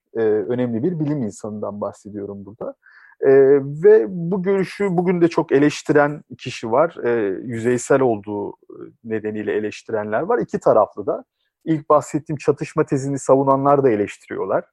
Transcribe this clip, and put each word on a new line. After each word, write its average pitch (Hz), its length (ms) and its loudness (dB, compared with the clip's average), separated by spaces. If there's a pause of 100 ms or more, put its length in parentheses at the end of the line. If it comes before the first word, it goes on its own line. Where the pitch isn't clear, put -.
(140)
E, 113 80 -2
önemli 113 600 0
bir 170 180 -2
bilim 147 220 -2
insanından 104 580 -8
bahsediyorum 101 640 -10
burada. 104 300 -14 (460)
E, 135 100 4 (320)
ve 190 460 4
bu 180 340 -4
görüşü 196 540 -2
bugün 180 240 0
de 165 80 4
çok - 240 -2
eleştiren 147 720 2 (160)
kişi - 320 -10
var. 151 340 2
E, 113 400 0
yüzeysel 120 560 0
olduğu 104 540 -2 (500)
nedeniyle 107 480 -4
eleştirenler 107 680 -4
var. 220 180 -2
İki 202 220 -6
taraflı 110 460 2
da. 208 180 -6 (400)
İlk 156 240 -2
bahsettiğim 147 480 0
çatışma 151 500 -2
tezini 139 320 -2
savunanlar 139 680 4
da 131 60 6
eleştiriyorlar. 104 840 -4